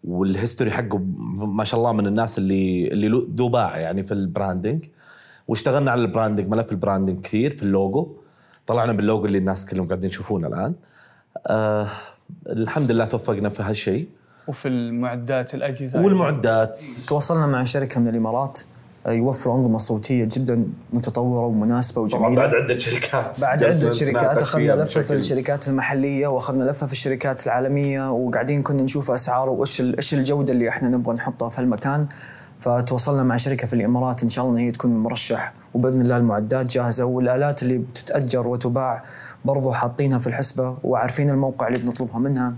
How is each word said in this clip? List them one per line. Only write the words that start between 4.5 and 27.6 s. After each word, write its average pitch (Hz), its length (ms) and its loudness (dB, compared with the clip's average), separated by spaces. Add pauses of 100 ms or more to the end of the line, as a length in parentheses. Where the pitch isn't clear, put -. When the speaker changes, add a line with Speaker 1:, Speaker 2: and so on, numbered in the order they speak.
Speaker 1:
واشتغلنا 135 420 2
على 127 100 2
البراندنج، 107 480 0
ملف 110 240 0
البراندنج 95 480 0
كثير 123 360 -2
في - 60 -10
اللوجو. 98 540 0 (500)
طلعنا 117 260 2
باللوجو 104 340 2
اللي 98 120 2
الناس 92 280 -2
كلهم 92 200 -4
قاعدين 92 240 -4
يشوفونه 95 380 -4
الآن. 107 260 -4 (720)
آه، 107 400 0 (600)
الحمد 117 440 -2
لله 113 140 2
توفقنا 104 440 -2
في 101 140 -6
هالشيء. 107 460 -2 (400)
Speaker 2:
وفي 143 200 -8
المعدات، 123 880 -4
الأجهزة. 131 460 -4
Speaker 1:
والمعدات. 127 800 2 (280)
Speaker 3:
تواصلنا 151 380 2
مع 131 180 2
شركة 127 360 -2
من 117 80 4
الإمارات، 117 520 -2 (460)
آه، 113 40 -2
يوفروا 123 460 2
أنظمة 120 220 4
صوتية 113 540 0
جدًا 120 340 0 (260)
متطورة 120 540 0
ومناسبة 117 540 0
وجميلة. 110 340 2
Speaker 1:
طبعًا - 20 6
بعد 113 180 4
عدة 123 240 2
شركات. - 640 -2
Speaker 3:
بعد 139 180 2
Speaker 1:
جلسنا 160 280 4
Speaker 3:
عدة 117 100 2
شركات 135 200 2
Speaker 1:
نتناقش 139 260 4
Speaker 3:
أخذنا 147 240 2
Speaker 1:
فيها 147 100 6
Speaker 3:
لفة 151 100 2
في 151 140 2
Speaker 1:
بشكل 143 160 0
Speaker 3:
الشركات 135 520 0
المحلية، 139 580 0
وأخذنا 131 380 0
لفة 143 220 -2
في 131 60 -4
الشركات 135 540 -2
العالمية، 135 680 0